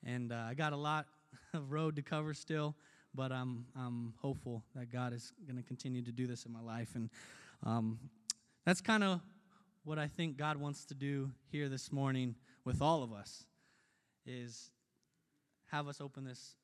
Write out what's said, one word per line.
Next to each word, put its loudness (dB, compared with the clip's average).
And, 0
uh, -2
I -4
got 2
a -2
lot 2
<laughs> -18
of 0
road 2
to -2
cover 0
still, 0
but 0
I'm, -2
I'm -4
hopeful -2
that -8
God 0
is -8
gonna -4
continue -4
to -6
do 0
this -4
in -10
my -10
life. -4
And, 0
um, 4
that's 6
kinda 6
what -2
I 2
think 0
God 2
wants -2
to -10
do 0
here 0
this -4
morning 4
with 2
all 6
of -4
us, -12
is -10
have 0
us -10
open -8
this -12